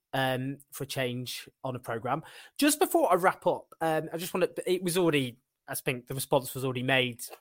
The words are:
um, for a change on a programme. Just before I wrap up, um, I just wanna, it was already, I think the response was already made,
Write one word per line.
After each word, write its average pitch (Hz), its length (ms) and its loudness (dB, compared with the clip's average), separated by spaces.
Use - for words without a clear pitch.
um, 131 460 -2
for - 120 -10
a 123 40 -8
change 123 640 -6
on 131 120 -4
a 120 40 -8
programme. 120 440 -4
Just 294 200 4
before 320 320 4
I 185 40 6
wrap 180 320 2
up, - 340 0
um, 160 320 0
I 170 40 -4
just 175 160 -8
wanna, 175 140 2
it 185 160 2
was 175 140 0
already, 147 400 2
I 135 60 -10
think 127 340 -4
the 139 60 -6
response 131 400 0
was 127 100 -6
already 123 200 -2
made, 127 380 2